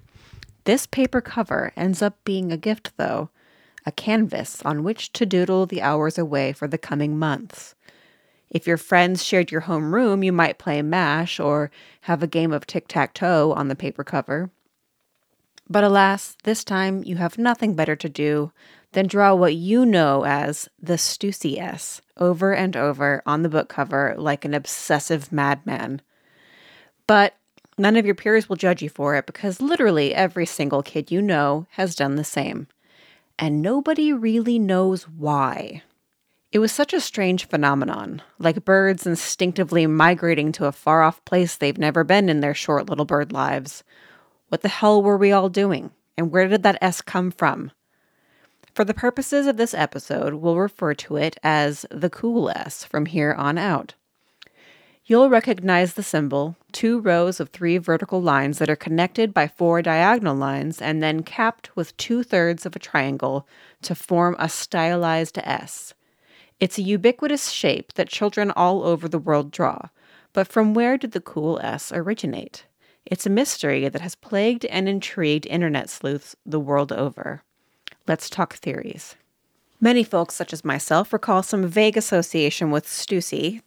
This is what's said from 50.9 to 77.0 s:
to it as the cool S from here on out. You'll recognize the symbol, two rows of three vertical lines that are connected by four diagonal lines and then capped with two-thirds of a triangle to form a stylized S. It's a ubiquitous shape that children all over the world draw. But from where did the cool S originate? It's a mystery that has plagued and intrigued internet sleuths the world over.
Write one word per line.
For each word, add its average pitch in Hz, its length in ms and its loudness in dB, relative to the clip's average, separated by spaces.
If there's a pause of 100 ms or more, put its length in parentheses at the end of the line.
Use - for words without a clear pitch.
to - 240 -8
it 156 260 -2
as 147 480 2
the 165 180 -2
cool 226 400 -2
S - 360 -8
from 151 200 -4
here 156 280 0
on 143 240 -2
out. 175 380 -2 (1080)
You'll 247 260 6
recognize 185 640 2
the 202 100 -8
symbol, 147 520 -2 (160)
two 233 300 0
rows 175 400 2
of 139 80 -8
three 175 280 0
vertical 170 440 0
lines 143 380 2
that 156 100 2
are 151 80 0
connected 180 560 0
by 147 160 2
four 170 320 2
diagonal 170 540 2
lines 139 460 -4
and 156 220 -2
then 160 200 0
capped - 520 -4
with - 220 -6
two-thirds 180 680 0
of 180 80 -10
a - 60 -12
triangle 135 640 -2 (360)
to - 120 -6
form 175 460 0
a 160 80 -2
stylized 165 920 -2
S. - 540 -8 (680)
It's 185 160 -2
a 202 60 -4
ubiquitous 240 680 0
shape - 460 -2
that - 120 -2
children 208 440 -2
all 180 340 2
over 165 240 0
the 165 100 -2
world 147 320 0
draw. 147 380 -4 (420)
But 190 160 0
from 214 260 2
where 240 240 2
did 240 140 -8
the 185 80 -6
cool 156 420 -4
S 117 300 -8
originate? - 760 -6 (400)
It's - 200 -4
a 202 40 0
mystery 143 600 0
that 151 120 -6
has 175 140 -12
plagued 220 480 -2
and 190 240 -2
intrigued 160 600 -2
internet 156 420 -2
sleuths - 560 -8
the 151 140 -4
world 143 340 0
over. - 500 -6 (640)